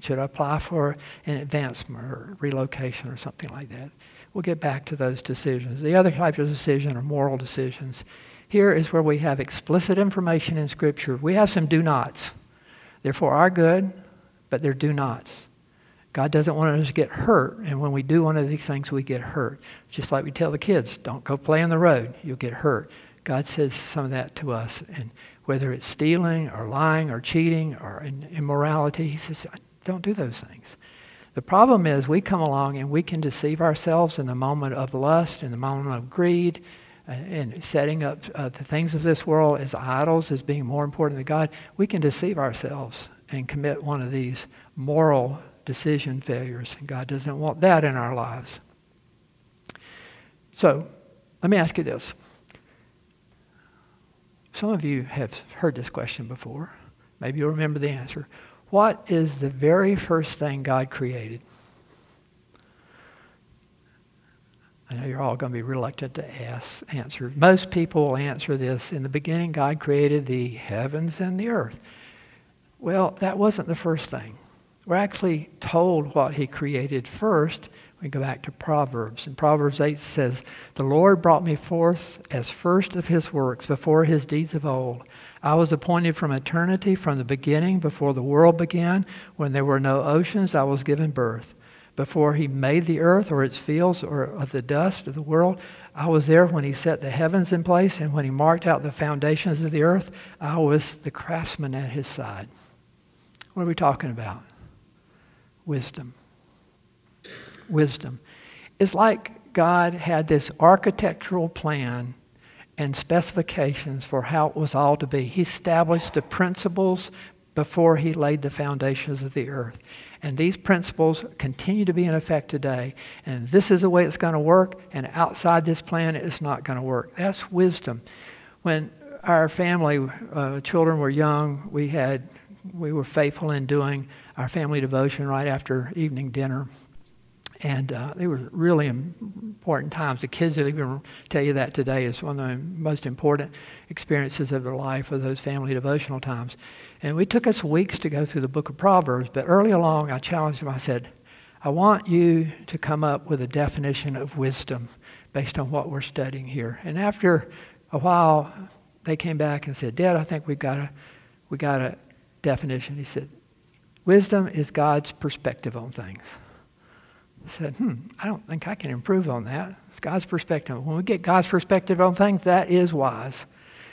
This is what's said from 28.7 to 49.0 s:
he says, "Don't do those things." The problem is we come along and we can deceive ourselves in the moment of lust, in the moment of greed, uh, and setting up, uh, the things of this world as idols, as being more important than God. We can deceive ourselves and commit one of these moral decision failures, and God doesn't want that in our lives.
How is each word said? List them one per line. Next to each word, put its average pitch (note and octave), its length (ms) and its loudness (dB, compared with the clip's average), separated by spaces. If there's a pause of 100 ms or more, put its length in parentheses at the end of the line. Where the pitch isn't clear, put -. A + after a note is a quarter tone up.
he D3 100 -6
says, - 280 -12 (380)
"Don't F#3 180 -6
do G3 120 -2
those C#3 260 -6
things." - 360 -20 (580)
The - 80 -6
problem G#3 440 6
is C#3 220 2
we E3 120 4
come F#3+ 200 -2
along C#3 380 0
and C#3 120 -6
we D#3 120 2
can E3 180 -6
deceive D3+ 400 -2
ourselves E3 580 2
in C3+ 80 -4
the B2 80 -4
moment C3+ 400 -2
of C3 200 -4
lust, D#3 480 2
in C3 80 -8
the A#2 60 -8
moment C3+ 400 -4
of A#2+ 120 -10
greed, F3 540 0 (460)
uh, C#3+ 40 -10
and D3 500 -8
setting D3+ 400 0
up, C#3+ 180 -4 (140)
uh, C#3 140 -6
the C3+ 160 -12
things D#3+ 300 -2
of D3+ 80 -2
this D#3+ 240 2
world D3+ 340 4
as C3+ 140 -8
idols, D3+ 580 0
as C3+ 80 -2
being C#3+ 240 -4
more C#3+ 200 -2
important C#3+ 340 -2
than C3 60 -8
God. D3+ 260 0 (260)
We G3+ 100 2
can G3+ 140 -2
deceive E3 380 0
ourselves C3+ 720 -6 (180)
and C3 180 -6
commit D3 380 -4
one C#3+ 160 -2
of B2 100 -6
these B2+ 360 -6 (300)
moral C#3+ 640 2 (240)
decision C#3 560 -4
failures, B2 580 -8
and C#3 80 -16
God B2+ 220 -8
doesn't C#3 320 -6
want D3+ 200 -4
that E3+ 220 8
in C#3 140 0
our B2 180 -2
lives. A#2 460 -8 (1900)